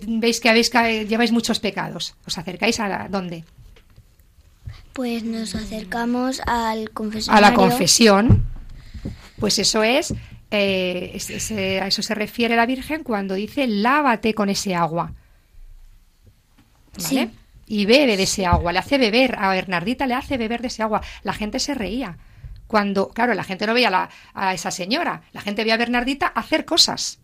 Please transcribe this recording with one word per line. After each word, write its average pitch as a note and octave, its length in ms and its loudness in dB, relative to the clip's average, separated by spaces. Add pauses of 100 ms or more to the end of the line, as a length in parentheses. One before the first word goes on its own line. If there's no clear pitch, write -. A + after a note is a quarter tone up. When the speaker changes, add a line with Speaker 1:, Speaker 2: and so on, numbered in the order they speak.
Speaker 1:
veis A3+ 360 0
que A#3+ 80 4
habéis A#3 200 4
ca-, A#3 200 2
lleváis A3 420 0
muchos A#3 300 0
pecados? E3 540 -6 (100)
¿Os - 120 -8
acercáis G3 440 -2
a G#3 80 -2
la, F#3+ 180 -4
dónde? F3+ 380 -6 (1500)
Speaker 2:
Pues A#3 320 -4
nos A3+ 320 -6
acercamos A#3 880 -4
al - 20 -8
Speaker 1:
A A3+ 360 0
la A3 100 -6
Speaker 2:
confesionario. G#3+ 640 6
Speaker 1:
confesión. G3+ 920 6 (920)
Pues G#3 200 0
eso G#3+ 240 2
es, B3+ 300 2 (360)
eh, F#3 640 0
es, - 160 -10
es, - 220 -6
eh, F#3+ 300 -2
a G3 60 -4
eso G3 140 -2
se G#3+ 140 -4
refiere A3+ 400 -2
la A#3 100 4
Virgen C4 380 -4
cuando G3 320 -4
dice, G#3+ 320 -2
"Lávate A3+ 680 2
con G3+ 160 0
ese G3 240 -2
agua". E3 380 -2 (1900)
¿Vale? B3+ 300 -2
Speaker 2:
Sí. - 20 -14 (380)
Speaker 1:
Y G#3 180 0
bebe B3 300 6
de F#3+ 80 2
ese F#3+ 220 0
agua, F3 260 2
le F3+ 80 0
hace C#4 180 2
beber, A#3+ 400 4
a G3 120 0
Bernardita F#3+ 580 -2
le A#3+ 60 0
hace C4+ 240 -4
beber A#3 240 -4
de A#3+ 60 -6
ese - 140 -8
agua. G#3+ 200 0 (220)
La G3 100 -4
gente G#3+ 260 -6
se C#4+ 140 -4
reía. G#3+ 440 -6 (480)
Cuando, G3+ 440 0
claro, A#3 240 0
la F3+ 100 -2
gente F#3+ 220 -6
no A3 80 2
veía A#3+ 140 4
a G3 40 0
la, F3 180 0 (240)
a F#3+ 200 -2
esa F3+ 180 -6
señora, G3 500 -4 (100)
la E3 100 -14
gente G#3 220 -4
veía A3 120 2
a - 20 2
Bernardita A#3+ 500 -2
hacer D#4 380 -2
cosas. - 580 0